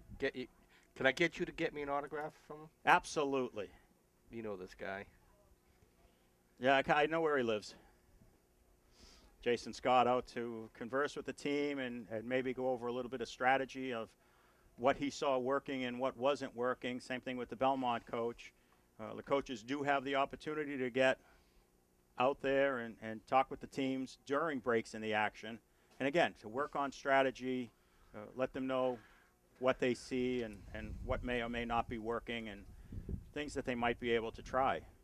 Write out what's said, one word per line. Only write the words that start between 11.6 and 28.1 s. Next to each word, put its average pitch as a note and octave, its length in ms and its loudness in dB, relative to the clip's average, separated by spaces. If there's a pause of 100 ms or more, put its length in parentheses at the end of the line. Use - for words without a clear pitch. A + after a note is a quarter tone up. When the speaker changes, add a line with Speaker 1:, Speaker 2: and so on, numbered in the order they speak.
Speaker 2:
and, A#2+ 320 -6
and A2 120 -4
maybe B2+ 300 0
go B2+ 160 -2
over A#2+ 180 -2
a A#2+ 60 -2
little B2 160 -4
bit B2 120 -6
of A2+ 60 -6
strategy C3 640 2
of A2+ 160 -4 (680)
what B2+ 180 6
he C#3+ 140 -2
saw C3+ 300 2
working C3 460 0
and B2 140 -4
what B2+ 160 0
wasn't C3 400 0
working. B2 440 -2
Same B2 220 -6
thing B2+ 160 -6
with A#2+ 120 -6
the A#2+ 60 -8
Belmont B2+ 500 2
coach. A#2 480 -4 (460)
Uh, G#2+ 160 -10
the G#2+ 80 -10
coaches C3+ 400 0
do C3+ 180 -4
have C#3 220 2
the C#3 100 -4
opportunity C#3+ 640 -2
to B2+ 140 -2
get C3 260 6 (1000)
out C3+ 220 4
there C3+ 380 4
and, A#2 220 -8
and A2 240 -8
talk C3+ 240 4
with - 120 -10
the - 60 -12
teams C3 600 -2
during C#3+ 320 0
breaks A#2 340 2
in A2 80 -8
the A2 120 -2
action. G#2+ 440 0 (420)
And C3+ 80 2
again, C#3 340 4
to A2+ 60 -12
work B2+ 280 -4
on C#3+ 160 0
strategy, B2+ 800 2 (420)